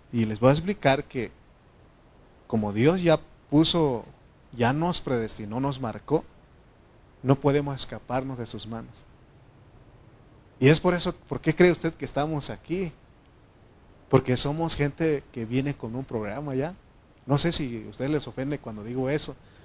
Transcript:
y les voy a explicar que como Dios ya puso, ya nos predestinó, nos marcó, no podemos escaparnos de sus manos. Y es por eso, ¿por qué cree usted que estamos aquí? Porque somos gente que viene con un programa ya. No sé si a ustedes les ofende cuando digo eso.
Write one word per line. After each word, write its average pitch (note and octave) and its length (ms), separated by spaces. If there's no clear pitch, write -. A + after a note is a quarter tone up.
y A2+ 140
les G#2+ 120
voy B2 120
a - 20
explicar D3+ 500
que A#2+ 300
como G#2+ 260
Dios D3+ 300
ya D#3+ 160
puso, D3+ 540
ya A#2 200
nos E3 280
predestinó, A2 580
nos C3+ 220
marcó, A#2+ 440
no C3 100
podemos C#3+ 400
escaparnos B2+ 640
de A#2 80
sus G#2 220
manos. A#2 340
Y C3 80
es D#3+ 100
por F3+ 160
eso, F3 180
¿por - 280
qué D#3 160
cree F3+ 160
usted E3 220
que D3+ 100
estamos D3 440
aquí? E3 440
Porque B2+ 280
somos D3+ 400
gente C#3+ 560
que A2+ 140
viene C3+ 280
con A#2 220
un C3+ 80
programa B2 500
ya. D3+ 220
No C#3+ 120
sé E3+ 120
si A#2+ 340
a G#2 60
ustedes C3 220
les C#3+ 160
ofende C3+ 320
cuando G#2+ 240
digo B2+ 260
eso. D3 240